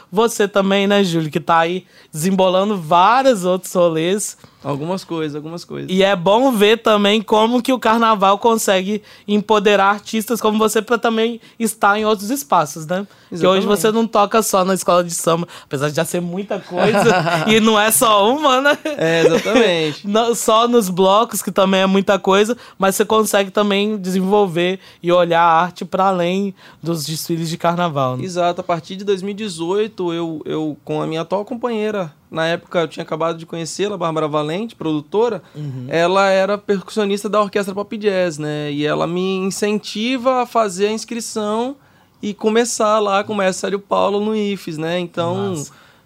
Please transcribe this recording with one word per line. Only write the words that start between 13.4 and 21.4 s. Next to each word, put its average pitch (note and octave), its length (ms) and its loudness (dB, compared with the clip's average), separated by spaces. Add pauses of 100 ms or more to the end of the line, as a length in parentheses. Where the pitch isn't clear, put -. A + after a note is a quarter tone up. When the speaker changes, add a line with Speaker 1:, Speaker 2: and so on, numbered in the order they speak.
Speaker 1:
hoje F#3 140 4
Speaker 2:
Exatamente. G3 60 0
Speaker 1:
você G#3 260 0
não A3+ 160 0
toca A3 340 2
só G3 220 2
na F#3+ 100 0
escola F3+ 300 2
de F3 100 -8
samba, E3 360 -2 (160)
apesar C#3+ 240 -4
de D3 80 -8
já D#3+ 80 0
ser F3 160 -4
muita F#3 400 -6
coisa, F3+ 840 0
Speaker 2:
<laughs> - 20 -
Speaker 1:
e G#3+ 140 4
não A3 180 4
é G#3+ 140 2
só A3 420 4
uma, C#4 280 2
né? C#4+ 160 2 (200)
Speaker 2:
É, E3 280 2
exatamente. F3 840 2
Speaker 1:
<laughs> - 0 -
Não, A3+ 260 2
só A3+ 320 2
nos A#3+ 240 2
blocos, F#3+ 520 2